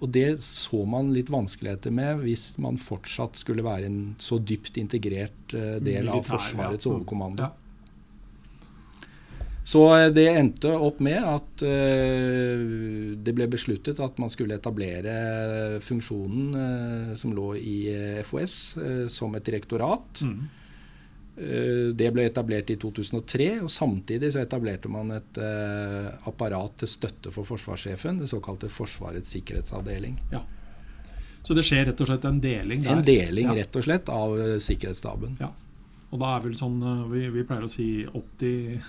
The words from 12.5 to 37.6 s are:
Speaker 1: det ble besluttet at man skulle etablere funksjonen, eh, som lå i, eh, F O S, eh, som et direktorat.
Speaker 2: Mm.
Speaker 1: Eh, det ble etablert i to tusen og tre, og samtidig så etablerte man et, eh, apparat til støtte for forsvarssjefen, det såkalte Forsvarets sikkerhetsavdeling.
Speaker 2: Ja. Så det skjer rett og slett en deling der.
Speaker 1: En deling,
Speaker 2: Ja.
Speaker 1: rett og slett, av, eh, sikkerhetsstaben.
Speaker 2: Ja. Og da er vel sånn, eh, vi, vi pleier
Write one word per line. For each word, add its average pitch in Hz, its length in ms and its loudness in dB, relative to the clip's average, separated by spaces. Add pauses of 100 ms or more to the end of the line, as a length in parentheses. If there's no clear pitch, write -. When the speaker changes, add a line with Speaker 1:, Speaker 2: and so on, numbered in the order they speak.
Speaker 1:
det 117 120 2
ble 120 120 4
besluttet 123 560 -2
at 131 160 -4
man 117 100 -2
skulle 107 280 -2
etablere 110 1200 -2
funksjonen, 120 1300 -2
eh, 110 40 -8
som 113 200 -4
lå 101 200 -2
i, 104 380 -4
eh, 104 280 -4
F - 120 -10
O 135 60 -2
S, - 380 -6
eh, 127 300 -2
som 110 280 -6
et 107 80 -6
direktorat. 117 800 -2
Speaker 2:
Mm. 117 180 -2 (960)
Speaker 1:
Eh, 123 580 0
det 117 180 4
ble 120 160 4
etablert 113 420 0
i 110 40 -2
to 107 160 -6
tusen 107 260 -4
og 110 100 -4
tre, 185 340 0
og 165 80 -4
samtidig 123 640 0
så 139 120 0
etablerte 110 440 -4
man 107 220 -4
et, 107 260 -8
eh, 104 720 -4 (160)
apparat 101 520 -4
til 113 80 -2
støtte - 440 -6
for 101 140 -6
forsvarssjefen, 101 760 -6
det 143 100 -4
såkalte 98 380 -6
Forsvarets 92 600 -8
sikkerhetsavdeling. 101 880 -6 (140)
Speaker 2:
Ja. 131 100 -4 (1000)
Så 160 120 2
det 160 80 8
skjer 135 220 6
rett 123 160 2
og 131 60 2
slett 131 180 2
en 139 160 4
deling 120 420 0
der. 127 140 2
Speaker 1:
En 160 60 6
deling, 110 420 6
Speaker 2:
Ja. 120 80 4
Speaker 1:
rett 107 220 0
og 127 80 2
slett, 160 260 2
av, 110 300 0
eh, 110 200 2
sikkerhetsstaben. 101 800 -4
Speaker 2:
Ja. 139 100 -4 (600)
Og 127 80 -4
da 131 180 0
er 113 40 -4
vel 117 120 -4
sånn, 123 300 -2
eh, 123 260 -2
vi, 123 200 -2
vi 120 140 0
pleier 123 200 -4